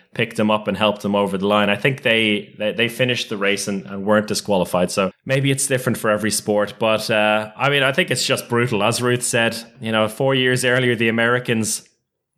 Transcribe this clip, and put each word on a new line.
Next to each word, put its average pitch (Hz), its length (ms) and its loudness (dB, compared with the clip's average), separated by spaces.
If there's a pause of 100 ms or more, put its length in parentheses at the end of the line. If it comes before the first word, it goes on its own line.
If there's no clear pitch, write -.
(140)
picked 117 240 -2
him 107 120 2
up 107 160 0
and 98 120 -2
helped 104 260 0
him 101 100 -2
over 101 220 0
the 92 100 -4
line. 104 220 4
I 101 80 2
think 135 260 -2
they, 113 560 2
they, 104 140 -2
they 113 160 0
finished 123 400 -2
the 110 80 -6
race 98 320 -2
and, 98 160 -4
and 98 220 -10
weren't 107 220 2
disqualified. 92 640 0
So 95 200 0 (160)
maybe 135 240 0
it's 135 160 -2
different 123 320 -2
for 113 100 -2
every 107 220 0
sport, 104 480 0
but, 110 320 0
uh, 107 440 2
I 131 140 0
mean, 143 140 2
I 135 100 2
think 180 180 -2
it's 123 140 -2
just - 240 -2
brutal. 120 340 0
As 113 200 2
Ruth 123 200 0
said, 117 320 0 (240)
you 113 140 -6
know, 110 160 2
four 135 260 0
years 127 300 2
earlier, 123 300 2
the 117 140 2
Americans 117 760 0 (520)